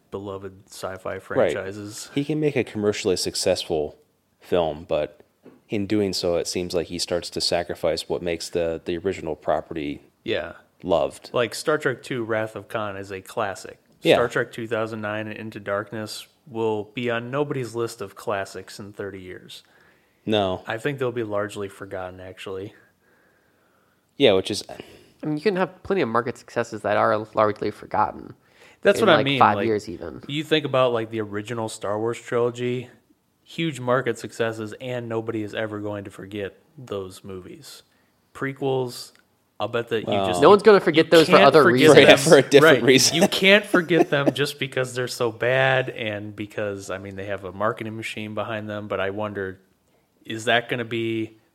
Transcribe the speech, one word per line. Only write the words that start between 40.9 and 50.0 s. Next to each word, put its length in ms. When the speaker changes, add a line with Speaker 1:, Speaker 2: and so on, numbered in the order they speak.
Speaker 1:
you 60
Speaker 3:
those 140
for 100
Speaker 1:
can't 80
Speaker 3:
other 180
Speaker 1:
forget 260
Speaker 3:
reasons. 80
Speaker 1:
them. 120
Speaker 2:
Right, 120
for 180
a 120
different 280
Speaker 1:
Right. 100
Speaker 2:
reason. 280
Speaker 1:
You 120
can't 360
forget 460
them 240
just 240
because 360
they're 140
so 240
bad 580
and 440
because, 560
I 80
mean, 180
they 100
have 180
a 80
marketing 440
machine 380
behind 340
them, 200
but 120
I 100
wonder, 500